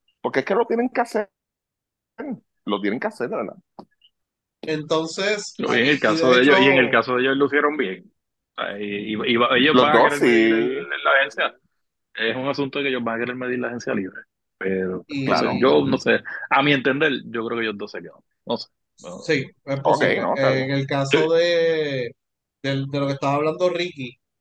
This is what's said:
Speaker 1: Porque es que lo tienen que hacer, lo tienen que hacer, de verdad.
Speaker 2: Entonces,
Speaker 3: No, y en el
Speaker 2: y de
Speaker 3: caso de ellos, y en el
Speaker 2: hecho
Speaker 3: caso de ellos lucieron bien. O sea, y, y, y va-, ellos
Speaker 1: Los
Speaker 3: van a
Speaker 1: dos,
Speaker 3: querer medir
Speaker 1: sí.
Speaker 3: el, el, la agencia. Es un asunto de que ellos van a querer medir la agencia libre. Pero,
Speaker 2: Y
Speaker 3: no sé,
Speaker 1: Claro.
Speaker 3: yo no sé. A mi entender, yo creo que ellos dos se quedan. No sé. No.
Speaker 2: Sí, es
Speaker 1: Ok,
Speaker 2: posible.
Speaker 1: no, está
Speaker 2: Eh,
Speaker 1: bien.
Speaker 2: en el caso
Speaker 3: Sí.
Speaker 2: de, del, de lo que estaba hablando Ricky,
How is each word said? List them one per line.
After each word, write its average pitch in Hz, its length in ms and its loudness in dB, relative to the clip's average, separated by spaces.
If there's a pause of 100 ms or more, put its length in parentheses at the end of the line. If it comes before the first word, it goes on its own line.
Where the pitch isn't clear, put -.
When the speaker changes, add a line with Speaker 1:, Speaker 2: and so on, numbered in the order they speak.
(220)
Speaker 1:
Porque 123 180 0
es 135 60 -10
que 196 80 0
lo 233 120 2
tienen 233 220 -2
que - 140 -4
hacer, 220 280 -4 (1300)
lo 101 160 -4
tienen 101 200 -2
que 311 80 -4
hacer, 233 200 -6
de 208 80 -6
verdad. 110 200 -8 (1040)
Speaker 2:
Entonces, 160 960 -4
Speaker 3:
No, - 160 -2
y 120 60 4
en 120 60 4
el 143 160 2
Speaker 2:
y 107 140 2
de - 60 0
Speaker 3:
caso 127 100 6
de 127 100 6
ellos, 135 160 8
y 131 100 6
en 135 100 6
el 123 100 4
Speaker 2:
hecho - 20 -4
Speaker 3:
caso 123 260 2
de 123 60 0
ellos 135 140 0
lucieron 143 400 0
bien. 95 360 -6 (440)
O - 60 -8
sea, 98 160 -8
y, 104 60 -8
y, 107 480 -4
y 117 40 2
va-, 120 200 2
ellos 135 200 4
Speaker 1:
Los - 20 8
Speaker 3:
van 147 200 6
a - 40 6
Speaker 1:
dos, - 0 -
Speaker 3:
querer 143 180 2
medir 113 320 6
Speaker 1:
sí. 123 260 0
Speaker 3:
el, 143 140 -8
el, - 120 -8
la 147 60 4 (100)
agencia. 143 340 -4 (600)
Es 113 220 -2
un 131 120 -4
asunto 139 300 -4
de 139 60 -4
que 139 60 -2
ellos 123 140 -4
van 113 120 -4
a - 40 -6
querer 120 160 -6
medir 127 220 -6
la 123 100 -4
agencia 120 260 -6
libre. 95 280 -8 (360)
Pero, 92 480 -4
Speaker 2:
Y 139 200 -6
Speaker 3:
no 127 80 0
sé, 78 120 0
Speaker 1:
Claro. - 140 -2
Speaker 3:
yo 143 240 4
no 131 140 0
sé. 117 220 0 (300)
A 135 120 4
mi 147 100 2
entender, 139 400 0 (140)
yo 113 200 -8
creo 117 120 -6
que 113 60 -2
ellos 104 140 -6
dos 104 120 -10
se 92 100 -12
quedan. 85 200 -20 (260)
No 120 100 -4
sé. - 120 -14 (320)
No. 90 180 -16
Speaker 2:
Sí, 139 320 -4 (140)
es 139 180 -6
Speaker 1:
Ok, - 0 -
Speaker 2:
posible. 120 380 2
Speaker 1:
no, - 140 -2
está 135 160 2
Speaker 2:
Eh, - 20 0
Speaker 1:
bien. 131 140 -2
Speaker 2:
en 135 40 -6
el 139 160 -2
caso 139 440 0
Speaker 3:
Sí. - 20 4
Speaker 2:
de, 165 840 0 (480)
del, 139 240 -2
de 139 140 -4
lo 139 60 0
que 139 80 -2
estaba 139 200 -2
hablando 156 360 0
Ricky, 170 480 -8 (220)